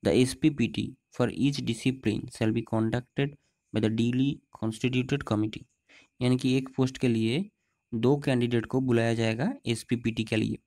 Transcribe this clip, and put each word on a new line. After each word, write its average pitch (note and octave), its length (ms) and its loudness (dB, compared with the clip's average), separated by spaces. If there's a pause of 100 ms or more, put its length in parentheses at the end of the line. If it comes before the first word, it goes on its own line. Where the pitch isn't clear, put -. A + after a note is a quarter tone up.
The G2 100 2
S B2 220 4
P D#3 160 2
P B2+ 160 0
T B2 280 -6 (160)
for A#2+ 200 -2
each C#3 340 0
discipline A#2 720 -2
shall A2 140 0
be A#2 100 -2
conducted A#2+ 720 -2 (400)
by A2+ 80 2
the A2+ 140 2
duly B2 380 2 (280)
constituted B2+ 600 -2
committee। G#2+ 400 -2 (580)
यानी B2+ 160 2
कि B2+ 200 2
एक C3 180 -6
पोस्ट C3 220 0
के C3 100 0
लिए A#2+ 420 2 (440)
दो B2 240 4
कैंडिडेट A#2+ 480 0
को C3 160 -2
बुलाया A#2 320 2
जाएगा A2+ 400 0 (120)
एसपीपीटी A#2 580 -2
के A2+ 120 -2
लिए। A2 320 0